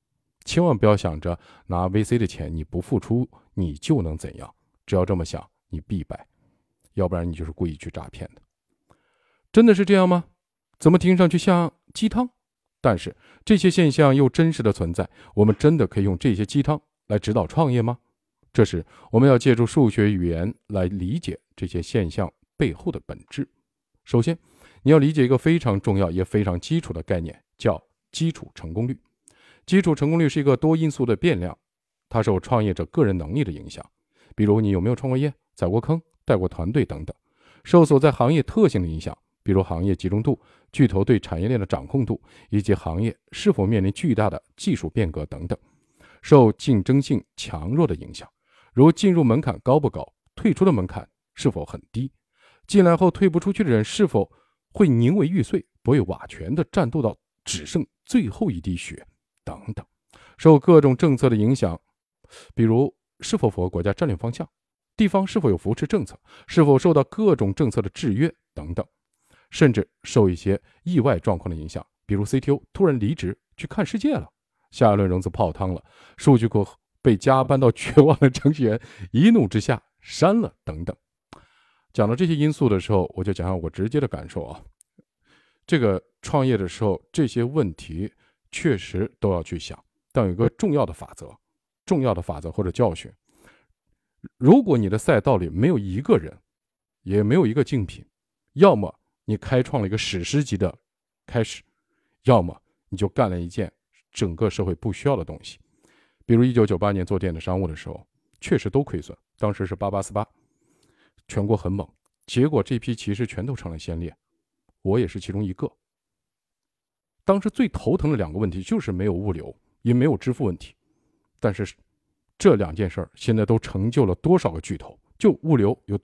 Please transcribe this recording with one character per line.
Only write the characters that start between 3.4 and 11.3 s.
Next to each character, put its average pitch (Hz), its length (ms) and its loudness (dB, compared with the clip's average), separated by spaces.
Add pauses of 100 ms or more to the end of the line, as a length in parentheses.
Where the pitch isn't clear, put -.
你 85 200 -4
就 127 280 -2
能 80 140 -6
怎 - 200 -14
样。 - 180 -20 (300)
只 - 100 -4
要 92 120 0
这 98 100 -2
么 85 80 -4
想， - 220 -12 (220)
你 80 120 -10
必 92 240 -8
败。 - 220 -16 (680)
要 92 140 -2
不 90 80 -6
然 85 100 -4
你 85 80 -6
就 82 100 -10
是 78 80 -10
故 - 140 -4
意 78 80 -6
去 - 160 -14
诈 - 180 -14
骗 - 260 -16
的。 - 80 -20 (1080)
真 226 140 6
的 220 100 6
是 196 100 0
这 196 100 2
样 185 120 4
吗？ 180 180 0 (540)
怎 160 140 4
么 180 60 6
听 180 180 2
上 180 140 4